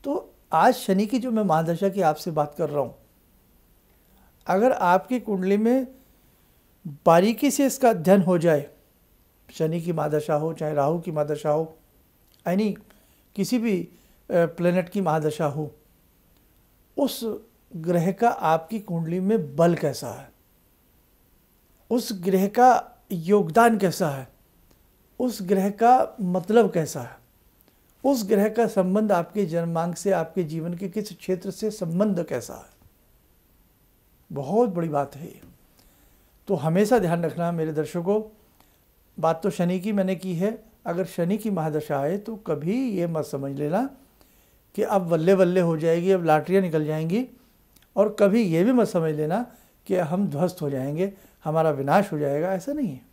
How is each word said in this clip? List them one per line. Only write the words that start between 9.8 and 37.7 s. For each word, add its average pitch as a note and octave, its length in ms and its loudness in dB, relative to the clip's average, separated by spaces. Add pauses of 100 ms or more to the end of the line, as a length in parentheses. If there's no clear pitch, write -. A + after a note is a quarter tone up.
की E3+ 120 -4
महादशा D3+ 420 -2
हो D#3 180 -2
चाहे D3+ 200 -6
राहु D3+ 260 0
की E3+ 120 -8
महादशा D3+ 380 -2
हो, D#3+ 300 -2 (720)
यानी G3 280 0 (580)
किसी G#3+ 240 0
भी, G#3+ 220 0
अ, F3 60 -10 (440)
प्लैनेट F3 580 0
की G3+ 120 -4
महादशा D#3 440 0
हो, D3 300 -6 (1200)
उस A#3 420 -4 (360)
ग्रह E3+ 360 0
का A#3 180 2
आपकी E3 500 -2
कुंडली E3+ 400 -6
में F#3 360 0
बल E3+ 200 4
कैसा C#3 320 -4
है, - 240 -14 (1600)
उस A#3 200 -2 (160)
ग्रह F#3+ 220 2
का A#3+ 540 4 (100)
योगदान G3+ 680 4
कैसा F3 320 0
है, C3+ 180 -8 (920)
उस A#3 220 -2
ग्रह F#3+ 280 0
का A#3 520 4
मतलब F3+ 500 2
कैसा D3+ 300 -4
है, - 160 -14 (840)
उस B3 260 0
ग्रह G#3 200 4
का A3 180 0
संबंध G3+ 440 0
आपके F3 340 0
जन्मांक E3+ 520 -4
से, G3 140 -2
आपके E3+ 320 -2
जीवन D#3+ 300 -6
के F3+ 160 -8
किस G3+ 280 -8
क्षेत्र F#3+ 340 -6
से G#3+ 200 -6
संबंध F3+ 520 -2
कैसा B2 300 -8
है, - 160 -18 (1600)
बहुत F3 380 0
बड़ी E3+ 200 -4
बात C#3+ 260 -4
है C#3+ 120 -16
ये। - 140 -20 (1080)
तो G3 80 0
हमेशा F#3+ 440 2
ध्यान E3+ 260 0
रखना E3+ 260 -4
मेरे D#3+ 220 -4